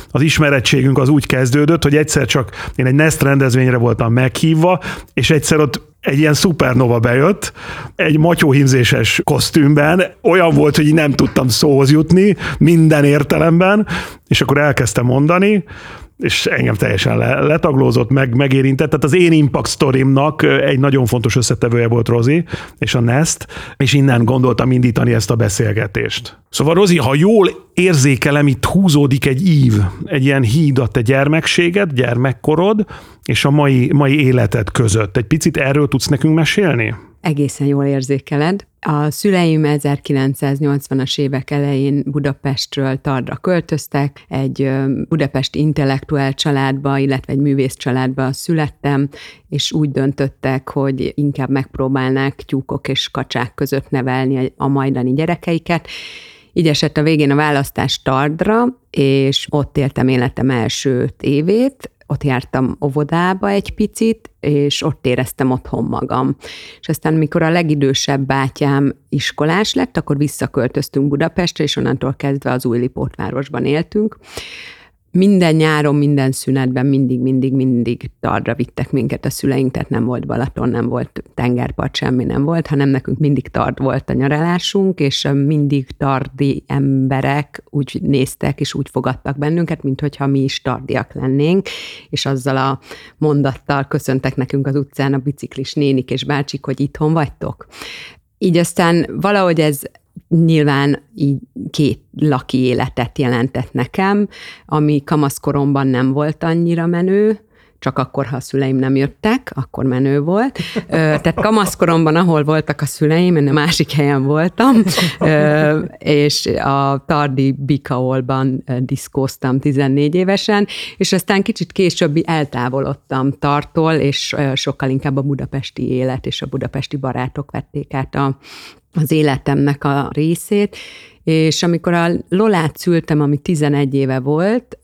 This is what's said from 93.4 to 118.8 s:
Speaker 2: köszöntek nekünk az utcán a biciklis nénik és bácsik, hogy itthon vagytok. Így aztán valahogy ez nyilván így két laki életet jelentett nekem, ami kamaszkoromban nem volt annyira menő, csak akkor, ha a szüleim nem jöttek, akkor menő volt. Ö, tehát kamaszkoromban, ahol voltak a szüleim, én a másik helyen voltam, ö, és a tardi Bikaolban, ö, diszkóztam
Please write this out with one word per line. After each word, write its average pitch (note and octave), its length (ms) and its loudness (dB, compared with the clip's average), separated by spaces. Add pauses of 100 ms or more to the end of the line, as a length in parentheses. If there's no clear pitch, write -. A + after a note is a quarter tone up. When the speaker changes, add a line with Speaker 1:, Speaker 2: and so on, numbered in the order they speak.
Speaker 2:
köszöntek C3+ 480 -2
nekünk C3+ 320 -4
az C3+ 80 -2
utcán C#3 380 -2
a C#3 40 0
biciklis C3+ 560 -8
nénik C#3 380 0
és C3 120 -4
bácsik, C#3 420 -6
hogy C3 140 -4
itthon D3+ 340 -2
vagytok. - 540 -6 (720)
Így F3 200 0
aztán E3+ 500 2 (140)
valahogy F#3 380 2
ez D3+ 220 0 (480)
nyilván D3 680 2 (160)
így C#3 220 0 (320)
két C#3 300 -2 (180)
laki C3+ 400 0
életet B2 640 -2
jelentett B2 540 -2
nekem, F#3+ 540 -2 (380)
ami D3+ 380 0
kamaszkoromban C#3 840 -2
nem C3 240 0
volt D3+ 320 -4
annyira E3+ 420 0
menő, F#3+ 540 0 (400)
csak - 180 -6
akkor, C3+ 280 -4
ha B2 100 -6
a B2 40 -6
szüleim C3+ 360 -2
nem C3 200 0
jöttek, G#3+ 600 -2
akkor - 300 -6
menő C3+ 360 0
volt. G3+ 380 -2 (160)
Ö, G#3+ 120 -4
tehát D#3 460 0
kamaszkoromban, E3+ 800 2
ahol E3 280 4
voltak D#3 380 -2
a D3+ 40 -2
szüleim, E3 500 2
én C#3+ 120 2
a C#3 40 0
másik D3+ 400 0
helyen C#3+ 320 2
voltam, F3 520 2 (440)
ö, D3+ 600 2 (180)
és D3 480 2
a C#3 640 0
tardi C#3 500 0
Bikaolban, C3 1080 -2
ö, B2 140 -4
diszkóztam C3+ 800 -4